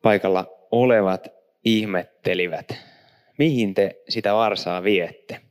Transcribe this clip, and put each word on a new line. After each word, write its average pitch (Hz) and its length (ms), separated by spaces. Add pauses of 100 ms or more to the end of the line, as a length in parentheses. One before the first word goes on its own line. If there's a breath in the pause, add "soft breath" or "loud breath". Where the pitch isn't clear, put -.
Paikalla 95 680
olevat 113 560 (360)
ihmettelivät, 98 1040 (720 loud breath)
"Mihin 123 360
te - 360
sitä 104 240
varsaa 92 500
viette?" - 560 (120)